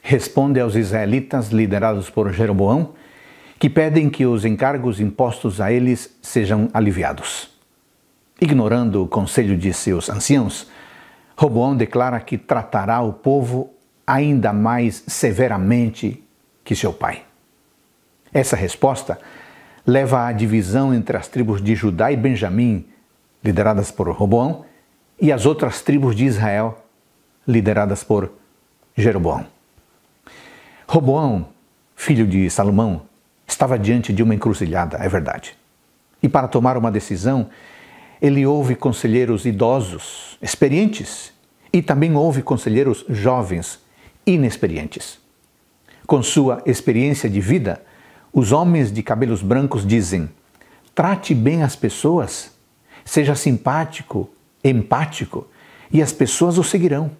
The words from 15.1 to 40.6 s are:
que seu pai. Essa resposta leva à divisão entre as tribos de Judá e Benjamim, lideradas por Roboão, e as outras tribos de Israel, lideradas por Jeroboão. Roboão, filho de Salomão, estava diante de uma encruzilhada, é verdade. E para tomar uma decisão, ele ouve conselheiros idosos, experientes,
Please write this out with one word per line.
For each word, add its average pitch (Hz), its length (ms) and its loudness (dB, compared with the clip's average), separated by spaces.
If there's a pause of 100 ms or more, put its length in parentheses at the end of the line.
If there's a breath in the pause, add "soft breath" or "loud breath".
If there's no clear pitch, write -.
que 110 100 -2
seu 95 180 -4
pai. - 320 -6 (1080)
Essa 131 240 0
resposta 98 640 -2 (680 loud breath)
leva 127 400 2
à 120 60 -4
divisão 110 600 0
entre 113 220 -2
as 90 120 -8
tribos 107 340 -2
de 107 120 2
Judá 107 360 0
e 143 60 0
Benjamim, 110 680 0 (580 soft breath)
lideradas 101 460 0
por 87 180 -4
Roboão, 117 560 0 (560 loud breath)
e 151 100 4
as 120 160 0
outras 151 340 0
tribos 139 360 2
de 120 80 2
Israel, 110 580 -2 (680)
lideradas 104 540 0
por 104 300 -2 (640)
Jeroboão. 95 500 0 (1400 loud breath)
Roboão, 135 600 2 (460)
filho 117 320 2
de 92 240 2
Salomão, 101 520 0 (440)
estava 127 320 0
diante 113 340 0
de 101 100 0
uma 113 120 4
encruzilhada, 87 640 -2
é 90 100 -4
verdade. - 480 -6 (640)
E - 80 2
para 127 200 0
tomar 127 280 0
uma 113 140 0
decisão, 104 580 -2 (720 loud breath)
ele 139 240 2
ouve 139 300 0
conselheiros 120 720 0
idosos, 113 960 -2
experientes, - 880 -2 (400 soft breath)